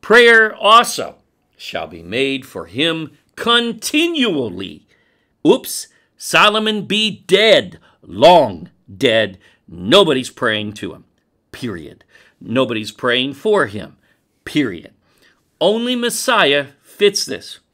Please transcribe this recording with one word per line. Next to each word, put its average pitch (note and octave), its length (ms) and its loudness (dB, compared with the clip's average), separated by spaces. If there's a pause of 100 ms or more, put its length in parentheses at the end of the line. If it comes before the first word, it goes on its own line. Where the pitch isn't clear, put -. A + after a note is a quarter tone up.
"Prayer A3+ 540 4
also G#3 600 2 (380)
shall - 300 -10
be E2 160 -16
made C3 420 -4
for F2 220 -12
him D#3 460 -4 (240)
continually." A#3 1500 -4 (600)
Oops. - 400 -2 (340)
Solomon G#3+ 640 0
be G#3 420 -4
dead, F3+ 520 2 (220)
long A2 680 2 (240)
dead. G#2+ 440 0 (320)
Nobody's C3 600 2
praying G#2+ 440 -4
to F#2 200 -12
him, - 120 -20 (480)
period. F2+ 500 -12 (380)
Nobody's A2+ 500 -4
praying B2+ 440 -2
for G3 320 0
him, G2 280 -14 (480)
period. G#2+ 480 -4 (720)
Only A#3 340 0
Messiah A3 720 0 (140)
fits G3+ 420 -2
this. - 360 -12 (140)